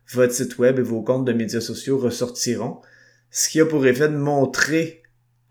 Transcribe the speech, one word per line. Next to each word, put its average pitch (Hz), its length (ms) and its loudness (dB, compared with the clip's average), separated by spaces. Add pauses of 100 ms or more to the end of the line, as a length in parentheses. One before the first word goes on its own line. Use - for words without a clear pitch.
(120)
votre 123 220 2
site - 240 -6
web 131 220 2
et 123 40 0
vos 113 180 -4
comptes 127 240 0
de 123 60 0
médias 113 300 -2
sociaux 135 360 -4
ressortiront, 120 840 -4 (500)
ce - 180 -2
qui 156 120 2
a 160 40 8
pour 151 200 2
effet 131 240 4
de 151 80 -2
montrer 143 840 0 (500)